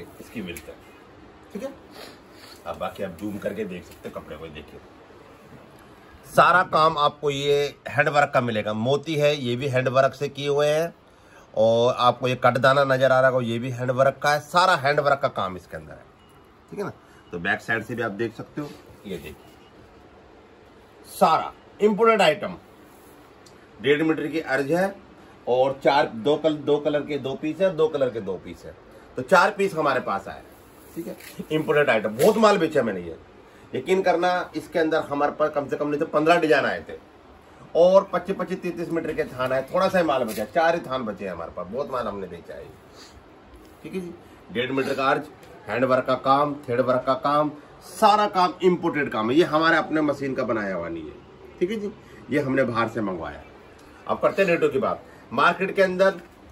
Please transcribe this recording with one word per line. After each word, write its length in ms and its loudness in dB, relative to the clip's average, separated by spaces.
इसकी 220 -14
width 260 -12
है, 80 -16
ठीक 100 -12
है। 100 -10
अब 120 -10
बाकी 260 -8
आप 160 -10
zoom 180 -8
करके 280 -6
देख 180 -12
सकते 260 -18
हैं 60 -14
कपड़े 220 -14
को। 100 -14
देखिए, 320 -18
सारा 420 6
काम 300 4
आपको 320 -2
ये 320 0
हैंड 200 0
वर्क 240 2
का 80 2
मिलेगा। 340 -2
मोती 400 -2
है, 220 2
ये 180 -4
भी 120 -4
हैंड 220 0
वर्क 260 4
से 140 -6
किए 200 -10
हुए 180 2
हैं, 260 0
और 440 4
आपको 300 2
ये 100 0
कट 220 4
दाना 260 4
नजर 260 4
आ 80 6
रहा 100 6
होगा, 160 0
ये 140 -2
भी 120 -6
हैंड 220 -4
वर्क 300 2
का 100 2
है। 80 0
सारा 360 4
हैंड 220 0
वर्क 220 2
का 80 2
काम 280 -6
इसके 200 -14
अंदर 160 -16
है, 120 -20
ठीक 100 -10
है 60 -6
ना। 80 -8
तो 80 -8
back 220 -4
side 220 -4
से 120 -10
भी 60 -4
आप 120 -4
देख 220 -4
सकते 260 -12
हो, 80 -10
ये 120 -10
देखिए, 300 -18
सारा 420 2
imported 400 4
item, 340 0
डेढ़ 240 2
मीटर 240 0
की 140 -4
अर्ज 300 -2
है, 240 0
और 360 2
चार, 240 4
दो 300 -2
कल-, 200 0
दो 220 0
कलर 220 0
के 160 -6
दो 180 -6
piece 260 -6
है, 140 4
दो 120 4
कलर 220 0
के 120 -6
दो 140 -6
piece 300 -14
है, 80 -16
तो 60 -4
चार 280 4
piece 220 -2
हमारे 280 0
पास 260 -6
आए, 140 -14
ठीक 120 -10
है। 80 -12
Imported 380 2
item, 260 0
बहुत 220 4
माल 200 6
बेचा 260 0
मैंने 180 -4
ये, 160 -12
यकीन 280 0
करना, 280 2
इसके 240 -4
अंदर 220 0
हमारे 300 -2
पास 200 -2
कम 160 -4
से 100 -4
कम 100 -4
नहीं 120 -2
तो 80 -2
पन्द्रह 320 4
डिजाइन 260 4
आए 240 -4
थे, 80 -14
और 380 6
पच्चीस, 220 -4
पच्चीस, 260 -6
तीस, 140 -6
तीस 140 -8
मीटर 240 -4
के 120 -2
थान 280 -4
आए, 120 -2
थोड़ा 220 2
सा 120 2
ही 60 4
माल 180 0
बचा, 240 -4
चार 280 2
ही 60 -6
थान 240 -6
बचे 200 -8
हैं 60 -6
हमारे 200 -10
पास, 160 -10
बहुत 240 -8
माल 160 -4
हमने 200 -8
बेचा 260 -16
है, 140 -16
ठीक 100 -14
है 80 -6
जी। 120 -12
डेढ़ 200 -4
मीटर 220 -2
का 120 -2
अर्ज, 200 0
हैंड 180 0
वर्क 200 2
का 180 0
काम, 340 4
थ्रेड 240 -2
वर्क 240 0
का 100 2
काम, 360 0
सारा 460 4
काम 260 0
imported 480 0
काम 180 -2
है, 60 0
ये 100 6
हमारे 320 2
अपने 260 -2
मशीन 320 -2
का 100 -2
बनाया 300 -2
हुआ 120 -6
नहीं 160 -10
है, 100 -14
ठीक 120 0
है 40 -4
जी, 160 -6
ये 100 0
हमने 260 0
बाहर 220 -2
से 140 -6
मंगवाया। 420 -8
अब 120 -2
करते 220 2
हैं 80 2
रेटों 200 2
की 100 -2
बात। 240 -4
Market 440 0
के 60 4
अंदर 380 2